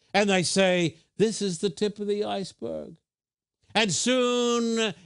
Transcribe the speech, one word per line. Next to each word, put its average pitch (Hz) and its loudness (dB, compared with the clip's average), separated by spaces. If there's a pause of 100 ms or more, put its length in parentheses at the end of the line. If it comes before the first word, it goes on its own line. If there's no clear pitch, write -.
(140)
And 202 4
they 185 4
say, 180 2 (200)
"This 202 0
is 185 -4
the 202 -2
tip 208 -4
of 202 -6
the 208 -2
iceberg." 180 -8 (760)
And 208 2
soon, 240 0 (120)